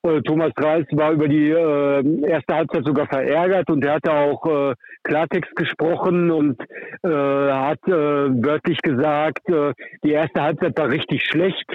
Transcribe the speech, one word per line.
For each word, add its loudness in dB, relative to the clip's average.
äh, 2
Thomas 0
Reis 0
war 2
über 2
die, 2
äh, 2
erste -2
Halbzeit -2
sogar 0
verärgert 0
und 2
er 2
hatte 0
auch, 0
äh, 0
Klartext -2
gesprochen 0
und, 0
äh, -2
hat, 0
äh, 0
wörtlich 0
gesagt, 0
äh, 0
die 2
erste 0
Halbzeit -2
war 0
richtig -2
schlecht. -2